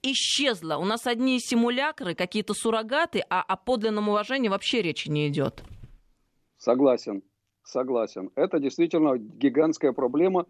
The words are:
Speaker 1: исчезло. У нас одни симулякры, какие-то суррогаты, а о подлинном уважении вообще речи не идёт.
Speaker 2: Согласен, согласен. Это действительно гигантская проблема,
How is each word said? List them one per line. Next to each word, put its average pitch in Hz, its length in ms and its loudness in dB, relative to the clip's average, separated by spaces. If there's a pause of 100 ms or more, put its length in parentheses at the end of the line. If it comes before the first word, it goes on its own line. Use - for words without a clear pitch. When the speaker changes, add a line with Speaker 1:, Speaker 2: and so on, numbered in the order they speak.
Speaker 1:
исчезло. 226 760 -2
У 165 80 -2
нас 226 220 -2
одни 247 320 2
симулякры, 247 760 0
какие-то 208 380 -4
суррогаты, 226 760 -2
а 185 120 0
о - 160 -4
подлинном 214 520 0
уважении 214 400 0
вообще 202 320 0
речи 160 280 -4
не 151 180 0
идёт. 143 360 -2 (960)
Speaker 2:
Согласен, 120 640 2 (420)
согласен. 117 720 -4
Это 165 240 0
действительно 156 580 2
гигантская 135 760 2
проблема, 165 560 2